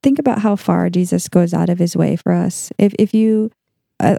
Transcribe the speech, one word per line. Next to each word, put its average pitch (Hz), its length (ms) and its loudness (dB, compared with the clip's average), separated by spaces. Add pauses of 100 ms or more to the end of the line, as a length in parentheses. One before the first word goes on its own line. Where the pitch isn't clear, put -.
think 277 160 2
about 262 220 0
how 208 160 0
far 175 340 0
Jesus 180 380 -2
goes 175 260 2
out 170 140 0
of 175 100 0
his 175 180 -2
way 165 200 0
for 175 160 -2
us. 175 460 -4
If, 202 200 2
if 208 140 0
you, 220 380 2 (500)
uh, - 180 2